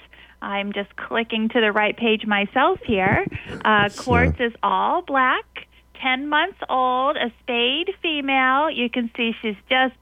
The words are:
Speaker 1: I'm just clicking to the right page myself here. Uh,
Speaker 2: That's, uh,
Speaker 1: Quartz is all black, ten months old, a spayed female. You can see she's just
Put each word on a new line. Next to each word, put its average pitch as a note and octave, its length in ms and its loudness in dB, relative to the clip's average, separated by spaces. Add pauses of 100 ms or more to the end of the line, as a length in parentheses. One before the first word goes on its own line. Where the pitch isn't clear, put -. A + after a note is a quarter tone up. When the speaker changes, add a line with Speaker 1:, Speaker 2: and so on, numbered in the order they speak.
(440)
Speaker 1:
I'm G3+ 300 -4
just G3+ 220 -8
clicking A3+ 540 -4
to A#3+ 100 0
the G#3+ 140 4
right G#3 240 0
page A3 280 0
myself A#3 600 2
here. G#3 400 2 (260)
Uh, - 120 -10
Speaker 2:
That's, G#3 360 2
uh, - 40 -10
Speaker 1:
Quartz B3 360 2
is A#3 140 -2 (100)
all G3+ 380 2
black, C#4 680 0 (320)
ten C4 300 -2
months D#4 300 0 (100)
old, B3+ 480 0
a A#3 140 -2 (100)
spayed C4 480 -2 (120)
female. C#4 680 2
You A#3+ 220 -2
can A#3 260 -2
see A3+ 240 -2
she's G#3+ 140 -4 (140)
just C4 320 2